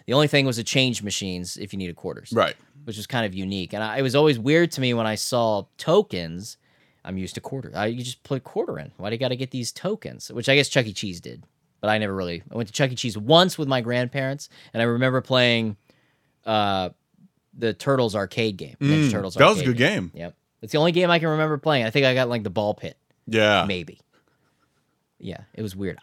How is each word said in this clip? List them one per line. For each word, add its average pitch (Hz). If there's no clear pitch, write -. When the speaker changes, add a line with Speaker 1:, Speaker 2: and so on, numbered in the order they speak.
Speaker 1:
The 101
only 147
thing 139
was 123
the 117
change 123
machines 92
if 101
you 98
needed 87
quarters. -
Speaker 2:
Right. 104
Speaker 1:
Which 110
was 107
kind 120
of 92
unique. 95
And 104
I, 110
it 139
was 127
always 147
weird 160
to 135
me 123
when 113
I 107
saw 110
tokens. 101
I'm 95
used 92
to -
quarter. 135
I, 104
you 120
just 123
put -
quarter -
in. 143
Why 98
do 117
you 117
gotta 127
get 131
these 123
tokens? -
Which 117
I 135
guess 143
Chuck 127
E. 104
Cheese 90
did. 60
But 107
I 107
never 101
really, 87
I -
went 113
to -
Chuck 135
E. 120
Cheese 107
once 160
with 151
my 131
grandparents, 127
and 113
I 117
remember 127
playing, 117
uh, 101
the 113
Turtles 123
arcade 107
game. 85
Ninja 147
Speaker 2:
Mm, 120
Speaker 1:
Turtles 98
Speaker 2:
that 135
was 202
a -
Speaker 1:
arcade 139
Speaker 2:
good 120
game. 127
Speaker 1:
Yep. 85
That's 113
the 156
only 170
game 175
I 170
can 160
remember 156
playing. 139
I 110
think 139
I 127
got, 127
like, 120
the 104
ball 104
pit. -
Speaker 2:
Yeah. 107
Speaker 1:
Maybe. 90
Yeah, -
it -
was 95
weird. 95